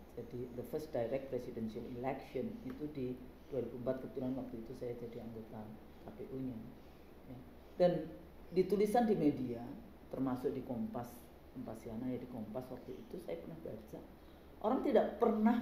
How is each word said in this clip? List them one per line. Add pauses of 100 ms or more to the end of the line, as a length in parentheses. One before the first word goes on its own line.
(200)
Jadi
the
first
direct
presidential (140)
election (160)
itu
di (320)
dua
ribu
empat,
kebetulan
waktu
itu
saya
jadi
anggota (400)
K
P (180)
U-nya. (720)
Ya. (380)
Dan (600)
di
tulisan
di
media, (480)
termasuk
di
Kompas, (440)
Kompasiana
ya,
di
Kompas
waktu
itu
saya
pernah
baca, (600)
orang
tidak (100)
pernah